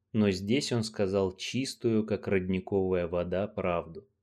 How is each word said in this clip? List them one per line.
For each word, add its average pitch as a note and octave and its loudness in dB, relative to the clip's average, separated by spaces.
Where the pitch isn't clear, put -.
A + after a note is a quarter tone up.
но G#2+ 4
здесь G2+ 0
он A2+ 0
сказал G2 0
чистую, A#2 -2
как G#2+ -4
родниковая F#2 0
вода, F2+ -2
правду. F2 -4